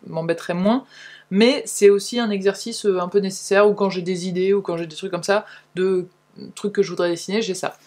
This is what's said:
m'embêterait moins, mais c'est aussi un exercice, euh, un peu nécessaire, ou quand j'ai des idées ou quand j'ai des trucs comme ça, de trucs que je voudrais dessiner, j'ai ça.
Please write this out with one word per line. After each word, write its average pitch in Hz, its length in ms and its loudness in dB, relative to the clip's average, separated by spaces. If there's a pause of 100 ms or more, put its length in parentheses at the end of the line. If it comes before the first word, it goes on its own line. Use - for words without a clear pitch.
m'embêterait 165 480 -4
moins, 208 320 2 (460)
mais 233 340 4
c'est - 240 4
aussi 202 300 2
un 233 100 0
exercice, 202 560 -4
euh, 185 140 2
un 175 80 -2
peu 202 100 -2
nécessaire, 196 500 2
ou 208 60 4
quand 202 160 -2
j'ai 180 140 -4
des 180 240 -4
idées 185 260 0
ou 202 80 2
quand 175 160 -6
j'ai 170 80 -6
des 156 100 -14
trucs 190 140 -10
comme 170 140 -6
ça, 208 200 0 (300)
de 185 340 0 (460)
trucs 202 200 -6
que 202 100 2
je 175 80 -2
voudrais 175 180 0
dessiner, 190 320 -2
j'ai 185 140 -4
ça. - 320 -6